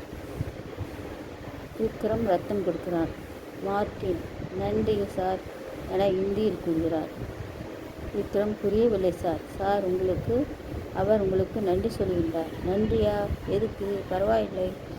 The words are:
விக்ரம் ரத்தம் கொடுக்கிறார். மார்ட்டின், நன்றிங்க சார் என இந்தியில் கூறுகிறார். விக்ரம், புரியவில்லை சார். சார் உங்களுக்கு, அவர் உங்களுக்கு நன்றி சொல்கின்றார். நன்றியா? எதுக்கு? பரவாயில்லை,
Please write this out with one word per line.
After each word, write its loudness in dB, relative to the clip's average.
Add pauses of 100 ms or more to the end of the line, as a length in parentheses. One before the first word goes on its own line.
(1800)
விக்ரம் 0
ரத்தம் 2
கொடுக்கிறார். 0 (540)
மார்ட்டின், -2 (420)
நன்றிங்க 2 (100)
சார் 2 (540)
என 4
இந்தியில் 2
கூறுகிறார். 2 (1040)
விக்ரம், 2
புரியவில்லை 4
சார். 0 (180)
சார் 2
உங்களுக்கு, 2 (500)
அவர் 4
உங்களுக்கு 2
நன்றி 2
சொல்கின்றார். 0 (160)
நன்றியா? 4 (340)
எதுக்கு? 0
பரவாயில்லை, 2 (260)